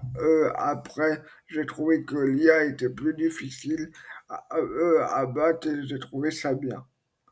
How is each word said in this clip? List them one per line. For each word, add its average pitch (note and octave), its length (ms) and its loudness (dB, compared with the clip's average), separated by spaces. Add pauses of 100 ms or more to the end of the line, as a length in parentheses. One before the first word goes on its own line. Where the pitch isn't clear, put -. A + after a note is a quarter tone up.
(160)
Euh, D#3 400 4
après, D3 680 -2 (260)
j'ai D3+ 180 -4
trouvé D#3 400 0
que - 100 -6
l'I C#3+ 340 4
A D#3+ 140 6
était B2+ 260 -2
plus C#3 240 -2
difficile D#3 800 -4 (380)
à, - 60 -10 (140)
à, - 80 -6
euh, D#3 480 2
à C3 200 0
battre D#3 420 0
et D3 180 -4
j'ai C3 140 -6
trouvé C#3+ 320 -4
ça D3 220 -2
bien. B2+ 320 -6 (460)